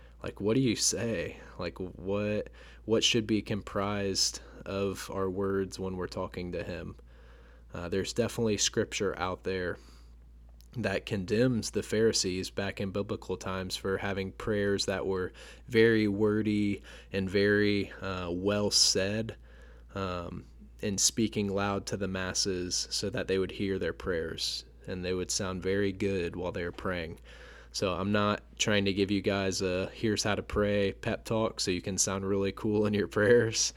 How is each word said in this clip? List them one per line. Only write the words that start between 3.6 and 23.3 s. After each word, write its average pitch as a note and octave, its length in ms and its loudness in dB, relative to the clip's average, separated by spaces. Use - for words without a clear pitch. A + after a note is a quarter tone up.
of G2 460 -2
our F#2+ 180 -2
words G2 500 -2
when F#2+ 160 -4
we're F2+ 100 -4
talking F2+ 460 -6
to F2 120 -4
him? F2 320 -8
Uh, F2 140 -6
there's F#2+ 260 -2
definitely A2 440 0
scripture G2 600 0
out F2+ 260 -4
there F#2 360 -4
that G#2 300 -2
condemns G#2+ 640 2
the G#2 100 0
Pharisees G2+ 680 2
back G2 320 -4
in G2 100 -2
biblical G2+ 460 -4
times F#2 400 -4
for F#2+ 200 0
having F#2+ 360 -2
prayers G2+ 520 0
that F#2 220 -2
were F#2 240 -2
very A2+ 380 8
wordy G#2 760 2
and G2 160 0
very, G2+ 640 4
uh, F#2 280 -4
well G2 400 2
said, G#2 640 2
um, F2+ 480 -4
and G2 180 -2
speaking G#2+ 480 0
loud G2 400 0
to A2 100 -4
the F#2+ 100 -2
masses F#2 840 -2
so - 180 -2
that F#2+ 180 -2
they F#2+ 120 2